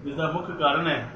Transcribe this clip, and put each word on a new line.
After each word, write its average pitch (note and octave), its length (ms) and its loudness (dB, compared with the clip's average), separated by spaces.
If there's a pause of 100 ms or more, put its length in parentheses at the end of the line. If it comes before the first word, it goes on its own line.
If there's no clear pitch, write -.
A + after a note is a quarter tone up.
ਜਿਸ C#3+ 120 -6
ਦਾ D#3+ 160 0
ਮੁੱਖ F3 200 -2
ਕਾਰਨ D#3+ 360 2
ਹੈ B2+ 280 0